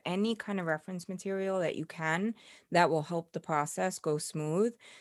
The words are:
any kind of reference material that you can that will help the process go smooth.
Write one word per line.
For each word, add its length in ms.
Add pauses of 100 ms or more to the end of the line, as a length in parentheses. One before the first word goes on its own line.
any 320
kind 240
of 60
reference 420
material 520
that 140
you 120
can 480 (360)
that 200
will 140
help 280
the 80
process 580
go 200
smooth. 560 (260)